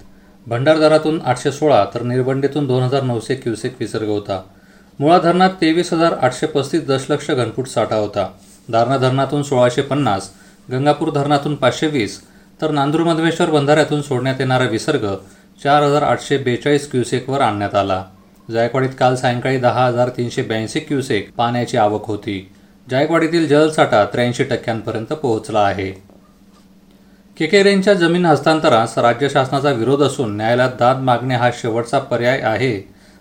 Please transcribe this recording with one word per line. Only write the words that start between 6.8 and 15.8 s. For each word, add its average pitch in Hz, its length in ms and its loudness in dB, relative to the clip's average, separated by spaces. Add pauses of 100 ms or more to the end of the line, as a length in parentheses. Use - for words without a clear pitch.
दशलक्ष 135 460 -2
घनफूट 123 360 -2
साठा 113 280 -2
होता. 101 360 -2 (380)
दारणा 120 280 2
धरणातून 135 460 0
सोळाशे 127 380 2
पन्नास, 131 480 -2 (420)
गंगापूर 147 380 0
धरणातून 143 460 -2
पाचशे 127 320 0
वीस, 123 340 -4 (400)
तर 156 100 -2
नांदूर 147 300 0
मधमेश्वर 165 480 0
बंधाऱ्यातून 147 520 2
सोडण्यात 131 380 -2
येणारा 131 260 0
विसर्ग 110 420 -2 (560)
चार 147 200 4